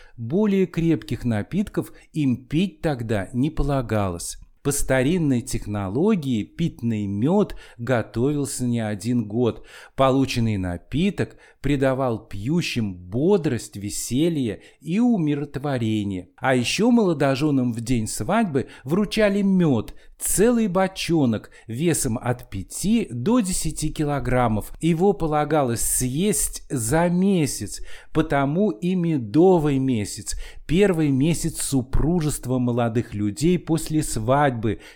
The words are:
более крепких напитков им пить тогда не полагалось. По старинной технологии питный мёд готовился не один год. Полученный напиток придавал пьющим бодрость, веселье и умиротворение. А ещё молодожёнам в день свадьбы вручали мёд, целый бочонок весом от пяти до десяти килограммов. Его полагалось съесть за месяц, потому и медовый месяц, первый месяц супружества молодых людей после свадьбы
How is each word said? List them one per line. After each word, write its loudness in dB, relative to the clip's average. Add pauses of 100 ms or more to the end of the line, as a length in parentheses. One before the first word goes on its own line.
(180)
более 0
крепких -2
напитков -2 (180)
им 0
пить -2
тогда -2
не 0
полагалось. -2 (260)
По 0
старинной 2
технологии -2
питный -4
мёд 0 (240)
готовился -2
не 0
один -2
год. -2 (300)
Полученный 2
напиток -4 (260)
придавал 0
пьющим -2
бодрость, -2
веселье -2 (180)
и -4
умиротворение. -2
А 0
ещё 2
молодожёнам 2
в -6
день 0
свадьбы -2 (160)
вручали 0
мёд, 2 (260)
целый 2
бочонок 0 (160)
весом 0
от -4
пяти -2
до 2
десяти -2
килограммов. 0
Его 4
полагалось 0
съесть -2
за 0
месяц, 0 (320)
потому 2
и -2
медовый 4
месяц, -2 (320)
первый 4
месяц 0
супружества 0
молодых 0
людей 0
после -2
свадьбы 0 (160)